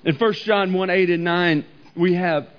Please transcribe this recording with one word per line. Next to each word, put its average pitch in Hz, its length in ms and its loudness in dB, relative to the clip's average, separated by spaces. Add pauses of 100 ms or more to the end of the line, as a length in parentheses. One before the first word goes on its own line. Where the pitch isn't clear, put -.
In 156 140 0
First 220 280 -2
John 202 260 0
one 185 200 -2
eight 185 180 2
and 170 140 -2
nine, 170 420 0 (300)
we 175 180 2
have 170 340 -2 (100)